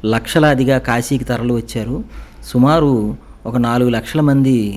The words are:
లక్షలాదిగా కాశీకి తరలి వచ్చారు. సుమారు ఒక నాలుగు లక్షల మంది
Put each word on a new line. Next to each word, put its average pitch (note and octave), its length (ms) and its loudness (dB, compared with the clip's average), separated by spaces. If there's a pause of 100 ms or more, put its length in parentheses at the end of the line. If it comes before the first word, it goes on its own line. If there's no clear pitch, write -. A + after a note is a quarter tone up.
(140)
లక్షలాదిగా C3+ 640 2 (120)
కాశీకి B2 420 -2
తరలి A#2+ 280 -2
వచ్చారు. A#2 380 -6 (540)
సుమారు C#3+ 400 4 (580)
ఒక B2 80 -4 (100)
నాలుగు B2 300 2
లక్షల D3+ 320 -4
మంది C3+ 280 4 (200)